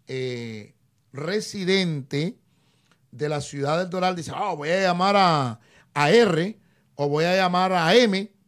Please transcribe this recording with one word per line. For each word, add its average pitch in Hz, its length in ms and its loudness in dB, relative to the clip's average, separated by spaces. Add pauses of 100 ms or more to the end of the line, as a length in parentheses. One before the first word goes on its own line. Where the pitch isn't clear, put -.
eh, 120 680 -10 (380)
residente 175 1200 -4 (720)
de 143 180 -6
la 147 120 -4
ciudad 143 380 -4
del 185 100 -4
Doral 185 260 -2
dice, 165 180 -10
"Ah, 190 200 -4
voy 147 160 -6
a 185 120 0
llamar 185 360 2
a, 151 420 2 (340)
a 147 180 2
R, 196 460 4 (380)
o 143 140 -2
voy 151 160 0
a 180 100 2
llamar 185 380 2
a 170 220 2
M, 214 360 2 (160)